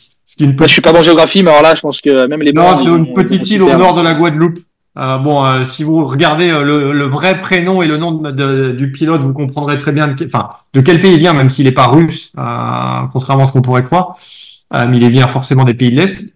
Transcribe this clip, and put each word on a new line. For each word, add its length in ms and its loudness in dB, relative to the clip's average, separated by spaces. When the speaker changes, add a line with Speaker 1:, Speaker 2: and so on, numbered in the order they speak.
Speaker 1:
ce 120 -18
qui 60 0
est 40 4
une 80 2
Speaker 2:
Moi, 100 2
je 60 2
suis 100 2
pas 120 4
bon 60 6
en 40 4
géographie, 400 2
mais 80 4
alors 100 6
là, 140 4
je 60 -10
pense 200 -8
que 240 2
même 160 -6
les 120 0
Speaker 1:
Non, 100 2
Speaker 2:
blancs, 140 4
Speaker 1:
c'est 80 0
Speaker 2:
ils 100 2
Speaker 1:
une 100 2
Speaker 2:
vont, 80 -12
Speaker 1:
petite 380 -2
Speaker 2:
ils 80 0
vont 80 4
Speaker 1:
île 20 4
Speaker 2:
s'y 60 4
Speaker 1:
au 20 2
Speaker 2:
perdre. 60 2
Speaker 1:
nord 120 2
de 60 0
la 140 0
Guadeloupe. 440 0
Euh, 220 -6
bon, 260 0
euh, 180 0
si 220 -8
vous 180 0
regardez, 460 0
euh, 140 0
le, 280 0
le 140 -2
vrai 340 -2
prénom 420 -2
et 60 0
le 80 -2
nom 160 -4
de, 180 -6
de, 440 -2
du 180 -4
pilote, 300 -2
vous 120 -2
comprendrez 440 -6
très 160 -4
bien 160 -2
de 60 -6
que-, 100 -8
enfin, 240 -6
de 80 2
quel 180 4
pays 140 4
il 40 4
vient, 140 2
même 180 2
s'il 160 0
est 60 4
pas 160 0
russe, 500 0
euh, 40 -12
contrairement 300 0
à 40 2
ce 60 -4
qu'on 80 2
pourrait 240 0
croire. 320 -4
Euh, 160 -2
mais 80 2
il 120 4
vient 200 4
forcément 340 0
des 120 2
pays 160 0
de 40 -2
l'Est. 400 -2